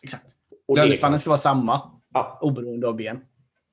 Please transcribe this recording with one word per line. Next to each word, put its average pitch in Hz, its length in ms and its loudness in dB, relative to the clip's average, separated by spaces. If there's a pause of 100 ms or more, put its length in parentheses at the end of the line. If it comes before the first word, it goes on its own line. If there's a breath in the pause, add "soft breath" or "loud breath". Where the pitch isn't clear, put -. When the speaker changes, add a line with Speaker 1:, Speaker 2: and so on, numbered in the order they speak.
Speaker 1:
Exakt. - 220 -16 (440)
Speaker 2:
Och 139 80 4
det 147 60 6
Speaker 1:
Lönespannen 143 300 4
Speaker 2:
kan 151 80 0
Speaker 1:
ska 160 100 -6
vara 147 80 4
samma, 135 520 0 (240)
Speaker 2:
Ja. - 280 -4
Speaker 1:
oberoende 120 460 -4
av 113 80 -4
ben. 110 240 -8 (520)